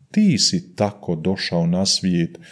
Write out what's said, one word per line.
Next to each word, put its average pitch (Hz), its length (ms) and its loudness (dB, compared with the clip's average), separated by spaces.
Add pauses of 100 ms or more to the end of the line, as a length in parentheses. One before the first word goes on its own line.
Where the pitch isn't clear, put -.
(120)
Ti 202 260 4
si - 380 -2
tako 101 400 -2
došao 85 520 -2
na 90 180 0
svijet, 87 540 -2 (120)